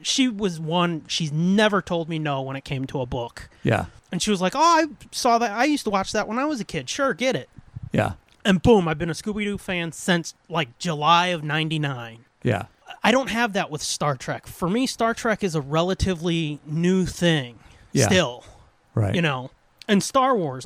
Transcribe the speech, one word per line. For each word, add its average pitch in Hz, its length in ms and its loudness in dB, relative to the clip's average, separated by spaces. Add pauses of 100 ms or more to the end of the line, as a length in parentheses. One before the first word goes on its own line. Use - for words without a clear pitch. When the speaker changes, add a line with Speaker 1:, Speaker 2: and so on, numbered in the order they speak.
Speaker 1:
she 254 260 2
was 196 320 -2
one. 165 480 0
She's 156 240 -4
never 196 520 4
told 170 260 -4
me 165 80 -4
no 147 240 -2
when 135 140 -6
it 135 80 -10
came 135 240 -4
to 139 140 -4
a 127 40 -2
book. 123 440 -8 (120)
Speaker 2:
Yeah. 113 240 0 (260)
Speaker 1:
And 180 80 -4
she 214 120 0
was 185 100 0
like, 185 140 0
"Oh, 269 40 0
I 330 260 6 (260)
saw 233 260 2
that. 220 140 0
I 226 140 2
used 294 180 0
to 214 80 -2
watch 190 220 -2
that 180 140 0
when 214 120 -4
I 277 60 -2
was 302 140 -4
a 196 60 -6
kid. 135 240 -8
Sure, 269 240 -2
get 240 220 -2
it." 127 120 -6 (440)
Speaker 2:
Yeah. 104 220 0 (300)
Speaker 1:
And 190 160 4
boom, 202 280 6
I've 156 100 -2
been 170 140 -4
a - 20 -4
Scooby-Doo 208 460 -6
fan 170 320 -6
since, 175 420 -2 (160)
like, 156 300 -4
July 170 480 2
of 170 160 -4
ninety-nine. 147 840 -4 (160)
Speaker 2:
Yeah. 110 220 0 (400)
Speaker 1:
I 214 80 4
don't 254 180 2
have 226 240 -2
that 170 160 -2
with 147 140 -8
Star 147 340 -2
Trek. - 300 -8
For - 200 -6
me, 240 200 0
Star 226 260 -2
Trek 214 300 -2
is 180 100 -2
a 156 80 -2
relatively 165 1040 0
new 175 400 2
thing 143 540 0 (320)
Speaker 2:
Yeah. 139 160 4
Speaker 1:
still. 143 360 2 (520)
Speaker 2:
Right. 107 180 0
Speaker 1:
You 175 80 2
know? 131 300 -2 (360)
And 202 140 4
Star 262 340 2
Wars, 135 300 -4